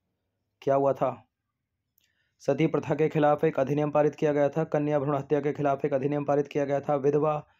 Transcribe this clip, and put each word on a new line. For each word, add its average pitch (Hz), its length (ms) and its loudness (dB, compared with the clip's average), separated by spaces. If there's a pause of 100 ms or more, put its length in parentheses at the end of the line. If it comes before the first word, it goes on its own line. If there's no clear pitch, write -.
(640)
क्या 139 120 2
हुआ 139 180 2
था? 131 360 -4 (1120)
सती 143 260 0
प्रथा 156 280 -2
के 151 140 2
खिलाफ 147 360 2
एक 156 160 0
अधिनियम 147 300 0
पारित 151 240 2
किया 151 180 0
गया 143 160 2
था, 160 160 -2
कन्या 147 340 0
भ्रूण 143 180 -2
हत्या 139 240 0
के 143 120 -2
खिलाफ 139 320 -2
एक 147 80 -2
अधिनियम 143 320 -2
पारित 143 240 0
किया 143 160 -2
गया 139 160 -2
था, 147 140 -2
विधवा, 151 520 0 (140)